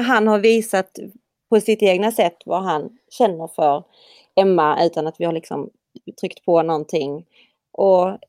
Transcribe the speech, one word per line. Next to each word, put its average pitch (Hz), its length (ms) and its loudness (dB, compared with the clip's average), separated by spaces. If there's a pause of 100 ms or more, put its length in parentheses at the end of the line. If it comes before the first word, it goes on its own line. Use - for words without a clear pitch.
han 233 240 2
har 214 120 2
visat 220 600 0 (500)
på 214 120 4
sitt 214 220 0
egna 196 280 2
sätt 196 340 -2
vad 175 180 -4
han 160 340 -6 (120)
känner 170 380 -2
för 151 360 -2 (520)
Emma 175 500 2
utan 160 220 -4
att 160 120 -10
vi 170 60 -4
har 165 80 -4
liksom 151 360 -10 (520)
tryckt - 240 -12
på 170 160 4
någonting. 156 640 -6 (460)
Och 190 460 0 (120)